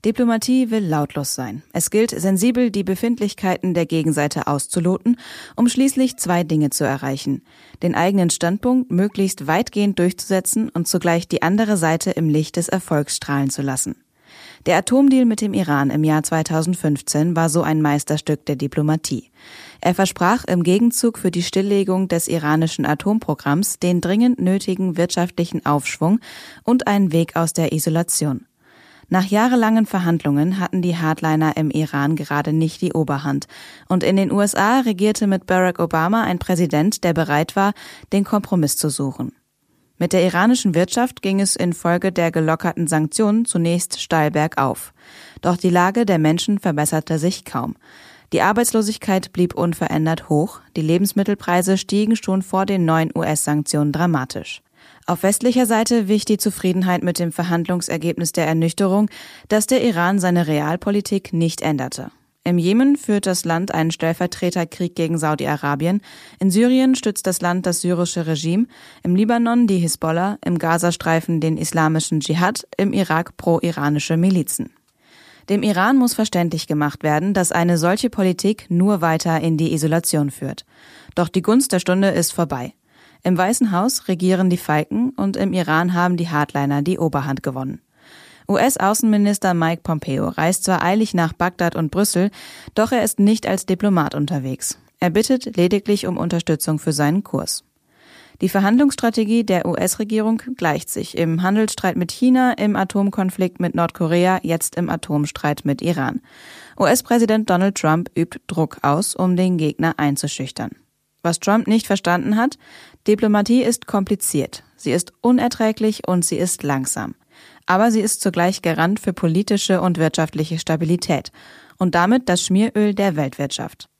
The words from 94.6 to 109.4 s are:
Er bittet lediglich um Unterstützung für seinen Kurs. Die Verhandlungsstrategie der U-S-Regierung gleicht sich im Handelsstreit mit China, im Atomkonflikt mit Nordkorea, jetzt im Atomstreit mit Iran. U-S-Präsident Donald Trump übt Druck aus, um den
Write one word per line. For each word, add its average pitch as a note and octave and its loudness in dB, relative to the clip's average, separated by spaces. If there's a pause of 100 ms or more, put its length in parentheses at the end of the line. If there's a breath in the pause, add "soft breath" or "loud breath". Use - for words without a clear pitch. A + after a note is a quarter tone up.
Er F3+ 2
bittet A3+ 0
lediglich G3 0
um F#3 -4
Unterstützung E3 -2
für D#3+ -2
seinen D3+ 0
Kurs. - -6 (800 soft breath)
Die F#3+ 0
Verhandlungsstrategie A3+ 2
der F#3 0
U-S-Regierung G#3+ -2 (160)
gleicht D#3+ -2
sich - -8
im E3 0
Handelsstreit G3 0
mit F3 -2
China, B3+ 4
im G3+ 0
Atomkonflikt F#3+ -2
mit F3 -2
Nordkorea, F3 2
jetzt E3 -4
im F3 -2
Atomstreit D3 -2
mit C#3+ -2
Iran. E3 -2 (580 loud breath)
U-S-Präsident A3 2
Donald F#3+ 2
Trump E3 0
übt - -4 (100)
Druck D#3+ -4
aus, D3+ 0
um F#3 2
den F3+ 2